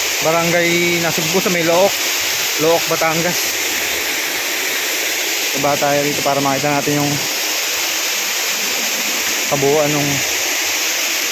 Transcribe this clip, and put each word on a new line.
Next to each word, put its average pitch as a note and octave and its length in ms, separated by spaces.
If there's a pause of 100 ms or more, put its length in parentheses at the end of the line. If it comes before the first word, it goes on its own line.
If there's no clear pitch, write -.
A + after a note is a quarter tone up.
(200)
Barangay E3+ 800
Nasugbu E3 400
sa G3+ 80
may F3 160
Look. F3 280 (680)
Look, D#3+ 220 (100)
Batangas. D#3+ 480 (2250)
Baba C#3+ 220
tayo C#3+ 240
rito C#3+ 160
para C#3 240
makita C3+ 240
natin D3 320
yung C#3+ 120 (2250)
kabuuan D3 400
ng D3 200 (1200)